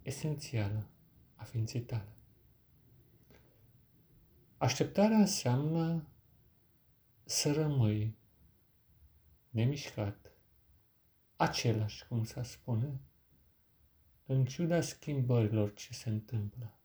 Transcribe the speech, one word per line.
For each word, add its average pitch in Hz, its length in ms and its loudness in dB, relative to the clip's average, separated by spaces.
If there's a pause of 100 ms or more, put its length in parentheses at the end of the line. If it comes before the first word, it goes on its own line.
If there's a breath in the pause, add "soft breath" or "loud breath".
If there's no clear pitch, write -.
esențială 113 880 -4 (460)
a - 80 -16
ființei 113 380 -4
tale. - 340 -8 (2500 loud breath)
Așteptarea 196 600 4
înseamnă 160 920 2 (1160)
să - 280 -2
rămâi 113 680 2 (1300)
nemișcat, 120 840 -2 (1040)
același, 110 720 -2
cum 113 160 -4
s-ar 120 220 -8
spune, 127 540 -4 (1300)
în 131 200 2
ciuda 165 360 0
schimbărilor 117 920 2
ce - 200 -16
se - 160 -8
întâmplă. 107 760 -6